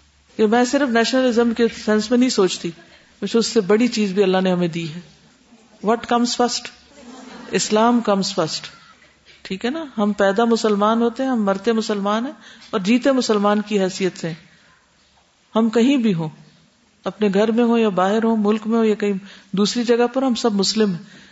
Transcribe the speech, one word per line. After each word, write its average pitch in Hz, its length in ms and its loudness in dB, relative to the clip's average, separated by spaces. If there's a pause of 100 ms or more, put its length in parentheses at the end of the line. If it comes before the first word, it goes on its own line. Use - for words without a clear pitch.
(380)
یہ 214 100 4
میں 240 180 2
صرف 269 240 0
نیشنلزم 233 640 2
کے 233 120 0 (200)
سینس 214 260 0
میں 247 80 4
نہیں 254 100 2
سوچتی، 180 420 -2 (500)
مجھے 208 180 0
اس 214 80 0
سے 226 140 0
بڑی 214 260 2
چیز 214 260 -2
بھی 202 100 2
اللہ 185 200 2
نے 185 80 2
ہمیں 175 160 0
دی 165 260 -8
ہے۔ 175 60 -14 (840)
What 226 140 0 (140)
comes 240 180 0 (100)
first? 240 240 -2 (840)
اسلام 220 440 2
comes 202 340 0 (100)
first۔ - 420 -6 (600)
ٹھیک 190 240 -8
ہے 240 40 -4
نا؟ 320 160 -6 (120)
ہم 208 160 0
پیدا 196 320 2
مسلمان 220 560 2
ہوتے 233 220 -2
ہیں، 269 60 -2
ہم 226 160 0
مرتے 196 260 0
مسلمان 214 540 -2
ہیں 311 80 -10 (360)
اور 220 100 -4
جیتے 247 320 2
مسلمان 208 500 0
کی 208 200 -2
حیثیت 185 360 -4
سے 170 100 -8
ہیں۔ 165 80 -10 (1200)
ہم 226 140 2
کہیں 240 280 2
بھی 220 160 2
ہوں، 160 160 -4 (760)
اپنے 202 300 -2
گھر 214 180 2
میں 240 120 2
ہوں 233 160 2
یا 220 100 2
باہر 196 340 0
ہوں، 226 140 0
ملک 214 300 0
میں 226 100 0
ہوں 226 80 2
یا 208 100 2
کہیں 208 180 -2 (380)
دوسری 208 320 0
جگہ 240 300 2
پر، 262 100 -2
ہم 254 120 0
سب 226 180 0
مسلم 202 380 0
ہیں۔ 165 120 -8 (280)